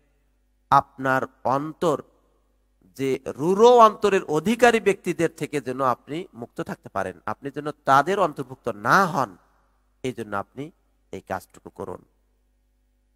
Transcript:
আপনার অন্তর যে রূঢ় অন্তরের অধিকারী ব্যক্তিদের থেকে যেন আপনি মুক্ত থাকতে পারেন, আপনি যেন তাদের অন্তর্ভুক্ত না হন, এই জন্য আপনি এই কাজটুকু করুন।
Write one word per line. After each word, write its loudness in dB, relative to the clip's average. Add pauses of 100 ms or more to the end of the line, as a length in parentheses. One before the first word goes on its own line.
(720)
আপনার 2 (220)
অন্তর -2 (800)
যে -6
রূঢ় 2
অন্তরের 6
অধিকারী 2
ব্যক্তিদের -2
থেকে -6
যেন -8
আপনি -4
মুক্ত -14
থাকতে -12
পারেন, -8
আপনি -10
যেন -10
তাদের 2
অন্তর্ভুক্ত -6
না 2
হন, -4 (680)
এই -6
জন্য -10
আপনি -10 (420)
এই -14
কাজটুকু -12
করুন। -14 (1120)